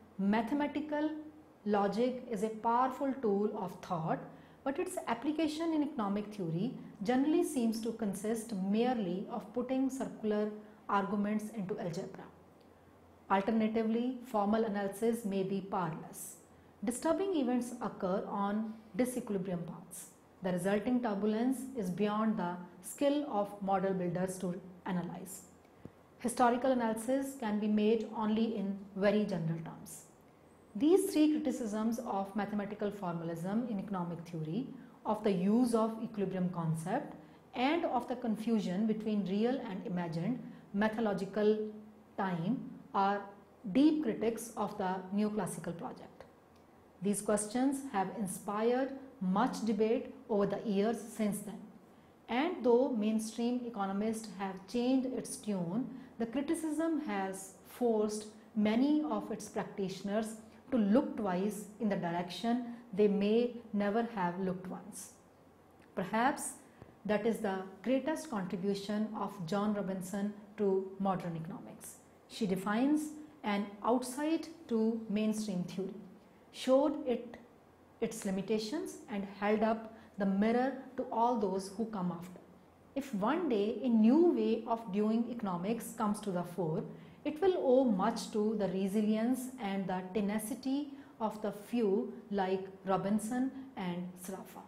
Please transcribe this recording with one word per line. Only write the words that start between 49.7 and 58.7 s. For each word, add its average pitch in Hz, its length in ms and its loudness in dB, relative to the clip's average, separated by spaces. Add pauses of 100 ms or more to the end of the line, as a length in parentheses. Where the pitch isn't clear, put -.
over 202 160 4
the 196 200 0
years 214 340 2
since - 400 -2
then, - 200 -10 (680)
and 277 380 0
though 254 240 6
mainstream 233 760 0
economists 208 600 -2 (120)
have 190 160 -4 (120)
changed 254 400 2
its - 300 -6
tune, 202 500 -2 (300)
the 226 80 -2
criticism 311 800 0
has 190 480 -4 (160)
forced 214 580 2 (280)
many 247 480 4